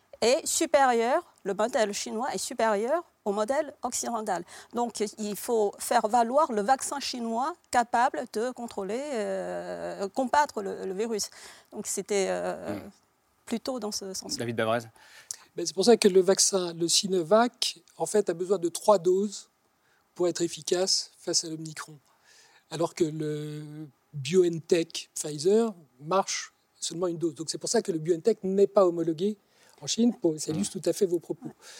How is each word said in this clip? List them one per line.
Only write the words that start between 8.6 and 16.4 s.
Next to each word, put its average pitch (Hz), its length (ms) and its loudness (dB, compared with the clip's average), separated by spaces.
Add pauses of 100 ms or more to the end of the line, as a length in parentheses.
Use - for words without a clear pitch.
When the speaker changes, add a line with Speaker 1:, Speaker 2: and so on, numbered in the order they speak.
Speaker 1:
euh, 180 1040 -6
combattre 269 540 0
le, 190 240 -6
le 190 80 -4
virus. 214 360 -4 (440)
Donc, 214 120 -8
c'était, 196 440 -2
euh, 180 480 -4
Speaker 2:
Hmm. 196 120 -14 (560)
Speaker 1:
plutôt 247 360 -6
dans 208 100 -6
ce 190 220 -8
sens. - 240 -8
Speaker 2:
David 117 180 -4
Bavrez. 113 320 0 (720)
Speaker 3:
Ben, 170 80 -4
c'est 165 100 -6
pour 185 80 2
ça 220 140 8
que 220 100 4
le 185 140 6
vaccin, 180 520 2